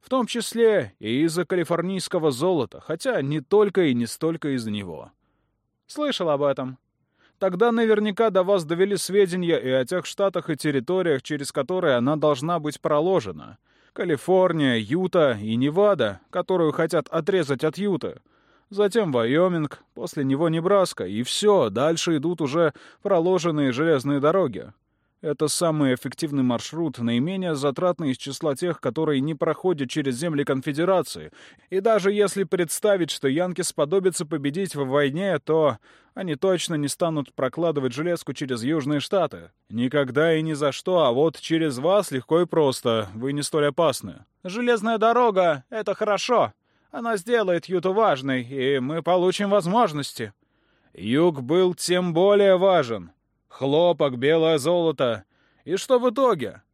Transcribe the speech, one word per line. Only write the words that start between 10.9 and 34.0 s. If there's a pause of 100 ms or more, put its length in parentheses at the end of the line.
через
которые
она
должна
быть
проложена. (360)
Калифорния,
Юта
и
Невада,
которую
хотят
отрезать
от
Юты. (480)
Затем
Вайоминг, (100)
после
него
Небраска,
и
всё,
дальше
идут
уже (280)
проложенные
железные
дороги. (500)
Это
самый
эффективный
маршрут,
наименее
затратный
из
числа
тех,
которые
не
проходят
через
земли
Конфедерации. (380)
И
даже
если
представить,
что
Янке
сподобится